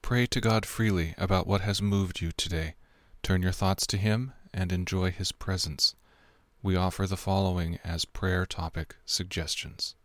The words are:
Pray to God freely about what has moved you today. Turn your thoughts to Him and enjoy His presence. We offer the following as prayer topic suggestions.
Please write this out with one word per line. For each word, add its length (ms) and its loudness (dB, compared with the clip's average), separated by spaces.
Pray 220 2
to 120 -2
God 280 4
freely 500 2
about 300 2
what 160 2
has 180 0
moved 400 2
you 100 0
today. 440 -4
Turn 180 2
your 120 2
thoughts 340 0
to 100 -2
Him 380 0
and 180 -2
enjoy 400 0
His 220 -6
presence. 640 -2
We 140 4
offer 300 2
the 100 -2
following 680 0
as 220 -4
prayer 400 0
topic 520 -6
suggestions. 880 -6